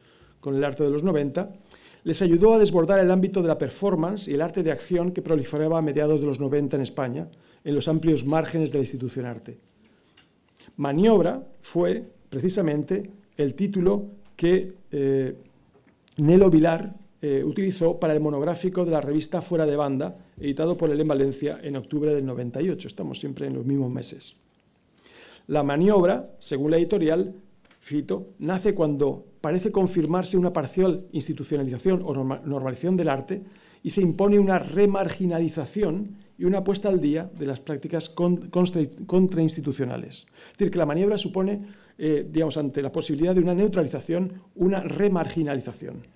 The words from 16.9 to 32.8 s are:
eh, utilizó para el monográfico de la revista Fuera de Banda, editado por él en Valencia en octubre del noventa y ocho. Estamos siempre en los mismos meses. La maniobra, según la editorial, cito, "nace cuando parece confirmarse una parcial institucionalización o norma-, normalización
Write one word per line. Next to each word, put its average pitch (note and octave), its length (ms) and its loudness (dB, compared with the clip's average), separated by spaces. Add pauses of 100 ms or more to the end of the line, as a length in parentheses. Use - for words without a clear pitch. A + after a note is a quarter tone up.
eh, C#3 240 0
utilizó F3 560 0
para D#3+ 140 2
el D3+ 60 2
monográfico F3 640 -2
de E3+ 60 0
la D3+ 100 2
revista D3+ 400 -2
Fuera D#3+ 240 0
de D3 100 2
Banda, C#3+ 400 -2 (220)
editado D#3 380 -2
por E3 140 0
él D3 100 0
en D#3 80 0
Valencia C#3 540 0
en C#3+ 140 -8
octubre D3 380 -2
del C#3 100 0
noventa B2 380 -6
y F#3 80 0
ocho. F3 180 -8
Estamos D#3+ 300 -10
siempre C#3 280 -8
en C3+ 80 -6
los B2 120 -6
mismos C3+ 240 0
meses. - 460 -12 (1120)
La D3 140 0
maniobra, F3+ 760 2
según C#3+ 320 -4
la E3 80 4
editorial, E3+ 560 0 (440)
cito, C#3 500 -6 (100)
"nace F#3 340 -2
cuando C#3+ 540 -2 (140)
parece F3+ 320 -2
confirmarse F3+ 640 0
una F3+ 160 2
parcial F3+ 600 0
institucionalización C#3+ 920 -2
o D3+ 100 -4
norma-, C3+ 300 -4
normalización C#3 520 -2